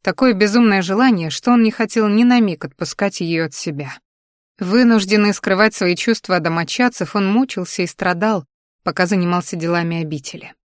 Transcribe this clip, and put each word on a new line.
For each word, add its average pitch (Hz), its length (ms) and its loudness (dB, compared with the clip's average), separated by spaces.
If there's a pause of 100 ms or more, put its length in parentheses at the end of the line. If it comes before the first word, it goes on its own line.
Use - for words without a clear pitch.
такое 240 320 2
безумное 208 480 4
желание, 190 480 2
что - 220 -2
он 240 120 4
не 220 80 2
хотел 220 360 -2
ни 214 160 2
на 247 160 4
миг 190 260 0
отпускать 190 560 -6
её 165 240 -2
от - 80 -10
себя. 143 400 -8 (680)
Вынужденный 208 760 2
скрывать 202 400 0
свои 180 220 0
чувства 196 420 -2
от 160 60 -2
домочадцев, 170 720 -2
он 196 160 0
мучился 208 520 -2
и 175 40 -2
страдал, 180 580 -2 (380)
пока 180 220 -2
занимался 175 500 -2
делами 170 460 -4
обители. 151 520 -10 (120)